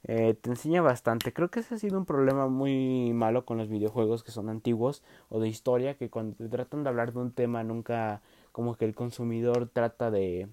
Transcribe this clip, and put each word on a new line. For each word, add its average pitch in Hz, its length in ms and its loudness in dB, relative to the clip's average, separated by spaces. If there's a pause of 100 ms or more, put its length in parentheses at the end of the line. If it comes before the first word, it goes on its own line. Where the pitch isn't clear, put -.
eh, 113 340 4
te 120 100 -4
enseña 156 320 2
bastante. 120 520 2
Creo 175 160 0
que 240 100 -4
ese 226 160 -6
ha - 20 -10
sido 202 200 -2
un 185 80 -2
problema 135 420 4
muy 131 640 2
malo 117 320 2
con 113 140 -4
los 110 100 -4
videojuegos 110 560 0
que - 80 -16
son 110 160 -6
antiguos 117 560 -2 (240)
o 110 140 -2
de 113 80 2
historia, 123 480 0
que 120 120 -8
cuando 110 280 -6
te 113 100 -10
tratan 123 360 -6
de 139 60 0
hablar 120 220 -2
de 120 80 -6
un 123 120 -4
tema 120 340 -2
nunca 113 560 -4 (320)
como 117 220 -4
que 117 100 -2
el 110 100 -2
consumidor 120 760 -2
trata 117 360 0
de 95 440 0